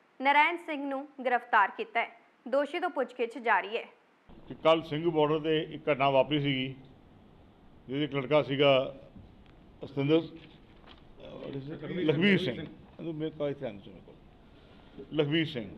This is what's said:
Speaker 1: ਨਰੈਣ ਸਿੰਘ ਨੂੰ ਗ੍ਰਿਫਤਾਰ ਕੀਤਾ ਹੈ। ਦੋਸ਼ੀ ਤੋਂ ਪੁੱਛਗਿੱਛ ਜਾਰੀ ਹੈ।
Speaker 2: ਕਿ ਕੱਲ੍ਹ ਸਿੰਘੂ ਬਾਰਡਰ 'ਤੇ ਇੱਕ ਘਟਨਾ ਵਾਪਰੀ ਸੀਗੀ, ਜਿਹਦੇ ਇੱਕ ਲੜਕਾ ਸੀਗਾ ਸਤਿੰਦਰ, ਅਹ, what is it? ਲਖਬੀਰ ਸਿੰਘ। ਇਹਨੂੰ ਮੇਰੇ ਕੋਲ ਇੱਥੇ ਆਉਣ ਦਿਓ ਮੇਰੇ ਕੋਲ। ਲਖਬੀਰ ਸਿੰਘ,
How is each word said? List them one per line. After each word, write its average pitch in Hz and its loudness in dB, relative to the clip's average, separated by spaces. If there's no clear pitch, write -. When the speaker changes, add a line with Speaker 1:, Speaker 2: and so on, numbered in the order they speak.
Speaker 1:
ਨਰੈਣ 294 4
ਸਿੰਘ 285 -8
ਨੂੰ 277 -6
ਗ੍ਰਿਫਤਾਰ 233 2
ਕੀਤਾ 226 -4
ਹੈ। - -8
ਦੋਸ਼ੀ 285 0
ਤੋਂ 339 -4
ਪੁੱਛਗਿੱਛ 247 -6
ਜਾਰੀ 214 0
ਹੈ। 196 -4
Speaker 2:
ਕਿ 135 -12
ਕੱਲ੍ਹ 160 4
ਸਿੰਘੂ 165 -2
ਬਾਰਡਰ 156 2
'ਤੇ 156 0
ਇੱਕ 151 -4
ਘਟਨਾ 139 2
ਵਾਪਰੀ 135 2
ਸੀਗੀ, 135 -4
ਜਿਹਦੇ 139 -4
ਇੱਕ 139 -8
ਲੜਕਾ 135 2
ਸੀਗਾ 139 4
ਸਤਿੰਦਰ, 143 2
ਅਹ, - -12
what - -10
is 143 -12
it? 180 -10
ਲਖਬੀਰ 170 4
ਸਿੰਘ। 160 -2
ਇਹਨੂੰ - -12
ਮੇਰੇ 156 -4
ਕੋਲ 147 -4
ਇੱਥੇ 135 -8
ਆਉਣ 107 -8
ਦਿਓ 101 -20
ਮੇਰੇ - -20
ਕੋਲ। - -16
ਲਖਬੀਰ 151 0
ਸਿੰਘ, 110 -8